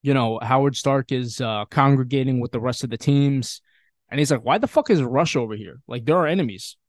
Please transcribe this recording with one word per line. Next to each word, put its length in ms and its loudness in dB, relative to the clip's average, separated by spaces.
you 100 2
know, 260 0
Howard 380 2
Stark 340 0
is, 300 -4
uh, 240 -4
congregating 760 2
with 120 -4
the 100 -4
rest 220 -4
of 80 -8
the 60 -8
teams. 640 0
And 120 -4
he's 100 2
like, 160 -2
"Why 140 2
the 80 0
fuck 240 0
is 100 4
Russia 380 0
over 160 -4
here? 320 -14
Like, 180 -8
they're 100 2
our 120 2
enemies." 500 -4